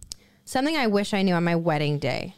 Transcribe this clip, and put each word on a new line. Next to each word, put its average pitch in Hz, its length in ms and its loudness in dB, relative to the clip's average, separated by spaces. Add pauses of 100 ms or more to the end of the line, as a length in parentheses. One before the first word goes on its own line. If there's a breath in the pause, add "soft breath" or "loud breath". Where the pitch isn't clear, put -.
(440 loud breath)
Something 285 320 0
I 269 100 2
wish 202 280 0
I 196 80 2
knew 190 120 4
on 170 80 2
my 170 140 2
wedding 151 420 0
day 143 400 -4